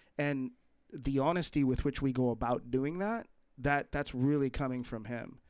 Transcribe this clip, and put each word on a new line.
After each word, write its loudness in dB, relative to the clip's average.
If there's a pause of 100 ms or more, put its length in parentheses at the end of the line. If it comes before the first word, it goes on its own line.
(160)
And -2 (400)
the -2
honesty 2
with 2
which -2
we 2
go 2
about -2
doing 0
that, -4 (320)
that, 0
that's -4
really 4
coming -2
from -8
him, -8 (120)